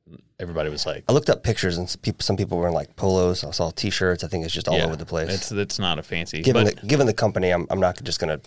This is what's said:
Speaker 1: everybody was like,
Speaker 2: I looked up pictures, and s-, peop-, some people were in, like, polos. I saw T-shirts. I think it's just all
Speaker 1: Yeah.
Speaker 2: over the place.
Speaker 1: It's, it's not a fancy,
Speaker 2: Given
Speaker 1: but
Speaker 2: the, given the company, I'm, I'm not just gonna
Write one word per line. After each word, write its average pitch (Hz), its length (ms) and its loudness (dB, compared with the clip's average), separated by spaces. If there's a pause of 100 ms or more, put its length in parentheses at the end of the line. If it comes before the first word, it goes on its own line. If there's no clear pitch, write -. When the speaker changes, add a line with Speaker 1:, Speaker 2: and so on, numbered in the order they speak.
(380)
Speaker 1:
everybody 85 300 -2
was 73 160 -4
like, - 240 -6
Speaker 2:
I 110 40 2
looked 143 180 4
up - 120 2
pictures, 92 360 0
and 87 80 -2
s-, - 100 -6
peop-, - 260 -4
some 98 140 2
people 92 220 0
were 87 100 2
in, 85 60 2
like, 71 200 -4
polos. 92 480 2
I - 100 -8
saw 85 180 0
T-shirts. 92 520 -2
I 82 60 -6
think 82 160 -4
it's 80 80 -6
just 82 160 -4
all 80 80 2
Speaker 1:
Yeah. 78 80 2
Speaker 2:
over 80 120 -2
the 82 100 -10
place. 80 260 -2
Speaker 1:
It's, - 180 -4
it's 101 280 -4
not 87 200 -2
a 73 40 -6
fancy, 82 400 -6
Speaker 2:
Given 117 240 4
Speaker 1:
but 104 140 2
Speaker 2:
the, 101 60 -10
given 135 200 4
the 110 80 4
company, 92 360 2
I'm, 87 200 2
I'm 95 100 0
not 90 220 2
just - 180 -4
gonna 78 260 -2